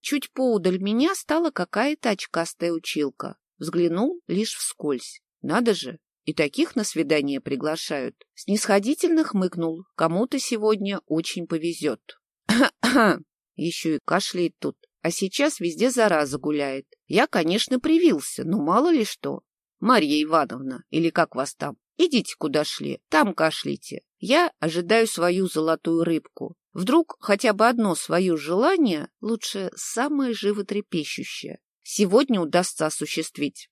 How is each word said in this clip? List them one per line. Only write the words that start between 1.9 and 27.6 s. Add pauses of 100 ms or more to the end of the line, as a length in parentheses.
очкастая
училка. (220)
Взглянул
лишь
вскользь. (220)
Надо
же, (260)
и
таких
на
свидание
приглашают. (160)
Снисходительно
хмыкнул. (100)
Кому-то
сегодня
очень
повезет. (480)
<clears throat> (360)
Еще
и
кашляет
тут. (240)
А
сейчас
везде
зараза
гуляет. (200)
Я,
конечно,
привился,
но
мало
ли
что. (360)
Марья
Ивановна,
или
как
вас
там, (180)
идите,
куда
шли,
там
кашляйте. (160)
Я
ожидаю
свою
золотую
рыбку. (180)
Вдруг
хотя
бы